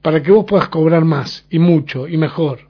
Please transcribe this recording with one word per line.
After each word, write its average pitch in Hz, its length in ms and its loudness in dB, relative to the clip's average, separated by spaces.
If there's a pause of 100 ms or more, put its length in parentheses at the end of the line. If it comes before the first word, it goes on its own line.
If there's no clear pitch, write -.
Para 156 200 0
que 160 100 0
vos 208 140 4
puedas 196 240 0
cobrar 165 360 2
más, 143 440 -4
y 165 100 -2
mucho, 151 480 0
y 170 100 -6
mejor. 151 520 -4